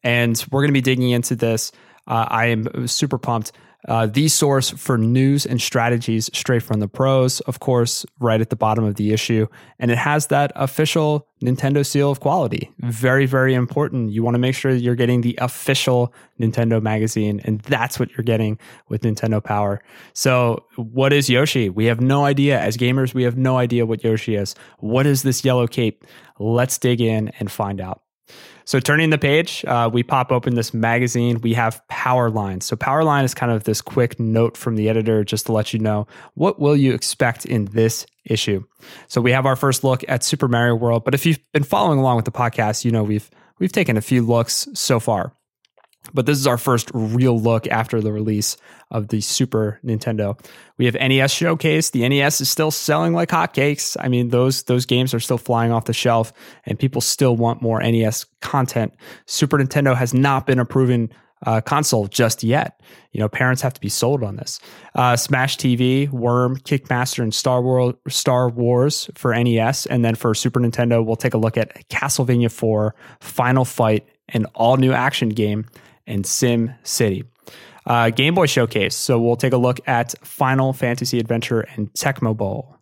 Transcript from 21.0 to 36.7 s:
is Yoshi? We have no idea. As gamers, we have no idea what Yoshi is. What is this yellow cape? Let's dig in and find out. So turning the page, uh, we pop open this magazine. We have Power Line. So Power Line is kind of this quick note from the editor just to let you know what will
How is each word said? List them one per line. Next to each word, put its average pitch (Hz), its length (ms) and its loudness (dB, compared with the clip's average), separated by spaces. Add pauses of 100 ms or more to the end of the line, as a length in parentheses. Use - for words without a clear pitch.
is 143 160 2
Yoshi? 127 400 2
We 107 180 0
have 117 140 0
no 139 240 2
idea. 139 360 2
As 107 160 -2
gamers, 127 380 0
we 127 100 0
have 120 120 -2
no 131 220 0
idea 120 260 0
what 110 200 -4
Yoshi 110 320 -2
is. 98 180 -4 (240)
What 127 280 0
is 139 160 2
this 131 220 -2
yellow 127 220 2
cape? 113 380 -4 (340)
Let's 117 400 0
dig 123 220 0
in 110 300 0 (100)
and 104 100 -4
find 98 300 -6
out. 92 220 -10 (600)
So - 140 0
turning 156 320 2
the 151 80 2
page, 151 480 0
uh, 117 260 2
we 120 120 0
pop 127 260 0
open 123 240 0
this 113 180 -2
magazine. 120 680 0
We 113 140 0
have 113 340 -2
Power 127 420 0
Line. 98 300 -4
So - 160 -6
Power 143 260 0
Line 147 220 2
is 123 100 -2
kind 120 160 -2
of 110 140 -2
this 107 180 -2
quick - 380 -2
note 113 360 0
from 113 200 -4
the 107 120 0
editor 110 360 0
just 104 220 -4
to 117 60 -2
let 107 200 -2
you 113 80 -2
know 104 260 -2 (280)
what 175 260 0
will 147 160 4